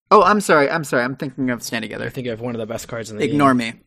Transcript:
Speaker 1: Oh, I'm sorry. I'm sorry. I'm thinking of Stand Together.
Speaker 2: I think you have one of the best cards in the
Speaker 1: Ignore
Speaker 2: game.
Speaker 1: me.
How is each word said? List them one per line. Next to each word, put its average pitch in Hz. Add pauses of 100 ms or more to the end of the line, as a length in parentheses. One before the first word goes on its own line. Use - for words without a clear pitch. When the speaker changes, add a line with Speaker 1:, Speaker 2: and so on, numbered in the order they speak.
(120)
Speaker 1:
Oh, 202
I'm 208
sorry. 151
I'm 160
sorry. 131
I'm 131
thinking 131
of 117
Stand 113
Together. 107
Speaker 2:
I 120
think 127
you 123
have 110
one 117
of 113
the 110
best 113
cards 113
in 107
the 151
Speaker 1:
Ignore 143
Speaker 2:
game. 123
Speaker 1:
me. 113 (140)